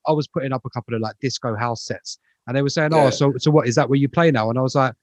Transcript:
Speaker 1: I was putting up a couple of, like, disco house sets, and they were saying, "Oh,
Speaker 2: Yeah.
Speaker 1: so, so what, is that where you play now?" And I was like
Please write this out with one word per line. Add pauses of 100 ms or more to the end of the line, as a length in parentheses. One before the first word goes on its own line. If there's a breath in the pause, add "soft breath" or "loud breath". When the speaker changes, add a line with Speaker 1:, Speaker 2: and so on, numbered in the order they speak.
Speaker 1:
I
was
putting
up
a
couple
of,
like,
disco
house
sets, (280)
and
they
were
saying,
"Oh,
Speaker 2:
Yeah.
Speaker 1:
so,
so
what,
is
that
where
you
play
now?"
And
I
was
like (100)